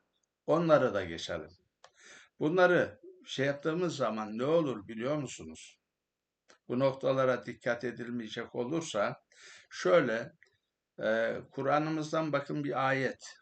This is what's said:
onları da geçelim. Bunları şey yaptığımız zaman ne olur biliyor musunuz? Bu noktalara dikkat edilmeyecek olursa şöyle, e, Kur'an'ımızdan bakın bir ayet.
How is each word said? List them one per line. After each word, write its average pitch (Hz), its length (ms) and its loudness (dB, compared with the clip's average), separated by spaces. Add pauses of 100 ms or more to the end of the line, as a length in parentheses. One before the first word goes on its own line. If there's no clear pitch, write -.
(460)
onları 147 480 4
da 98 120 -2
geçelim. 82 440 -8 (880)
Bunları 160 600 4 (260)
şey 131 200 -2
yaptığımız 156 500 -2
zaman 107 420 -4
ne 123 80 -4
olur 139 420 0
biliyor 113 280 -4
musunuz? 143 640 -10 (880)
Bu 123 120 -2
noktalara 131 640 2
dikkat 120 380 -4
edilmeyecek 117 720 -8
olursa 120 600 -2 (540)
şöyle, 139 640 2 (720)
e, 113 340 2 (140)
Kur'an'ımızdan 151 800 -2
bakın 143 320 -2
bir 135 240 0
ayet. 135 540 -2